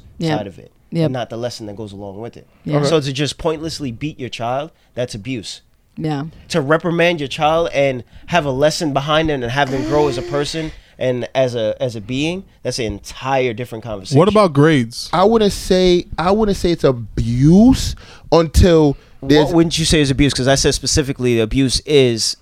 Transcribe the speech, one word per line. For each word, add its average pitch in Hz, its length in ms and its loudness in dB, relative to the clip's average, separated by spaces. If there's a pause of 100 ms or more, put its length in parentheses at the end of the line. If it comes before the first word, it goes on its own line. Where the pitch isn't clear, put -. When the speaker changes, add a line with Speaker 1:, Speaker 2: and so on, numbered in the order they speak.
(180)
Speaker 1:
Yep. 160 220 -2
Speaker 2:
side 101 80 -8
of 87 100 -16
it, - 140 -20 (180)
Speaker 1:
Yep. 165 160 0
Speaker 2:
and 131 80 -2
not 120 160 -6
the 113 80 -10
lesson 117 300 -8
that 101 80 -12
goes 107 160 -12
along 98 300 -14
with 117 160 -14
it. - 100 -20 (160)
Speaker 1:
Yeah. 151 140 -2
Speaker 3:
Okay. 147 100 0
Speaker 2:
So 160 120 2
to 139 140 -4
just 135 240 -6
pointlessly 151 540 -6
beat 143 280 -10
your 120 100 -10
child, 127 420 -6 (240)
that's 123 180 -6
abuse. 110 480 -10 (340)
Speaker 1:
Yeah. 151 280 -6 (260)
Speaker 2:
To 170 100 -2
reprimand 165 600 0
your 139 60 -6
child 160 440 0
and 131 320 0 (240)
have 165 180 0
a 143 60 -2
lesson 147 420 0
behind 151 360 0
them 139 140 -2
and 117 80 -4
have 135 180 0
them 135 140 -2
grow 147 240 2
as 131 100 -4
a - 60 -6
person 147 480 -6 (260)
and 127 380 -2
as 127 200 0
a, 107 260 -2
as 123 140 -2
a 113 60 -10
being, 147 440 -4 (180)
that's 123 160 -4
an 120 60 -2
entire 127 680 -4
different 107 300 -10
conversation. 107 340 -4
Speaker 4:
What 175 120 6
about 202 240 4
grades? 139 600 2
Speaker 3:
I 175 120 2
wouldn't 220 280 2
say, 185 520 2 (120)
I 170 140 0
wouldn't 208 260 0
say 175 140 -2
it's 165 140 -2
abuse 135 1120 4 (360)
until 160 640 6 (240)
there's 143 260 4
Speaker 2:
What 147 80 0
wouldn't 165 240 2
you 160 60 -2
say 160 160 4
is 139 100 2
abuse? 135 220 2
'Cause 123 140 -2
I - 80 4
said - 180 2
specifically 127 640 -2
abuse 117 420 0
is 127 600 2